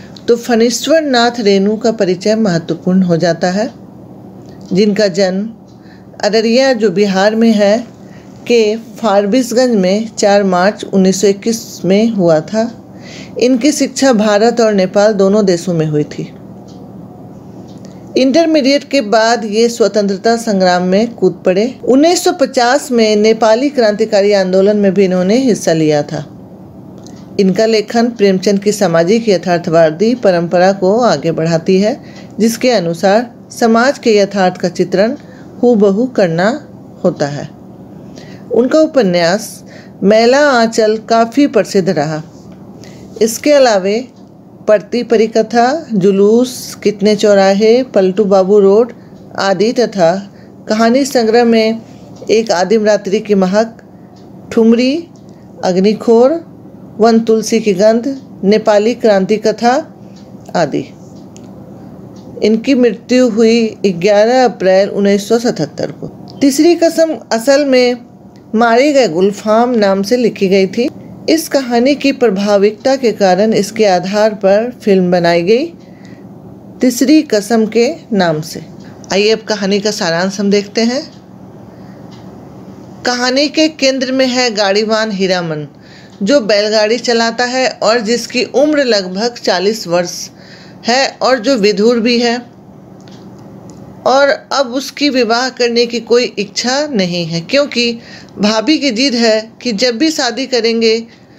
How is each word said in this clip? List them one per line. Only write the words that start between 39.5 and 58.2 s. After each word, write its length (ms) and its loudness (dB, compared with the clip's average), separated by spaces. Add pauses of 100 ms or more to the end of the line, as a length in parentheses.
मैला 460 4
आंचल 480 0 (100)
काफ़ी 400 2
प्रसिद्ध 420 -2
रहा। 320 -4 (1000)
इसके 300 0
अलावे 480 2 (680)
पड़ती 340 0
परिकथा, 880 0
जुलूस, 600 2 (300)
कितने 340 0
चौराहे, 680 4
पलटू 400 0
बाबू 340 2
रोड 340 4 (460)
आदि 340 0
तथा 380 0 (580)
कहानी 360 2
संग्रह 400 2
में 360 0 (500)
एक 200 0
आदिम 340 0
रात्रि 360 0
की 140 -2
महक, 480 0 (720)
ठुमरी, 420 2 (680)
अग्निखोर, 680 2 (680)
वन 220 4
तुलसी 400 0
की 140 0
गंध, 320 2 (380)